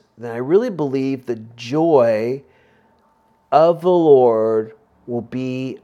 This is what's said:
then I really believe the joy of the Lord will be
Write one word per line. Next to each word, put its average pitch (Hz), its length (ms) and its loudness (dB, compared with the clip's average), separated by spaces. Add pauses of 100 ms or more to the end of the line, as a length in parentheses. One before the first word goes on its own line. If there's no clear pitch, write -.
(180)
then 117 140 -14
I 113 60 -10
really 175 320 -2
believe 135 560 -6
the 113 160 -10 (140)
joy 123 880 0 (1080)
of 160 300 2
the 175 80 0
Lord 117 840 4 (320)
will 120 160 -6
be 127 640 -10